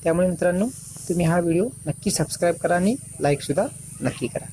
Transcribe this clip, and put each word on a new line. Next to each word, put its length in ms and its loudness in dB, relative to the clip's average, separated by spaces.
त्यामुळे 260 4
मित्रांनो, 380 2
तुम्ही 160 2
हा 140 4
व्हिडिओ 280 2
नक्की 260 -2
सबस्क्राईब 440 0
करा 200 0
आणि 200 4
लाईकसुद्धा 460 2
नक्की 260 -2
करा. 260 -6